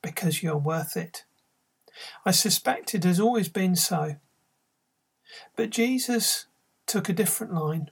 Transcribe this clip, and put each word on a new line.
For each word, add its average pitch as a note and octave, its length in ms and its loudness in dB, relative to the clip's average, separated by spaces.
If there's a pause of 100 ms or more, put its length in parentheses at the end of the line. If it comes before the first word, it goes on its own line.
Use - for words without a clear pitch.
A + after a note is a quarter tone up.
because D#3 400 -2
you're D#3 140 0
worth D#3+ 400 -2
it. - 280 -10 (1000)
I G3 80 4
suspect - 640 0
it F3 100 0
has F3+ 160 4
always A3 280 2
been F#3 280 2
so. D#3 400 0 (1400)
But A3 140 0
Jesus A#3+ 760 0 (400)
took - 220 -2
a F#3 60 0
different G#3+ 400 -2
line. D#3 380 -2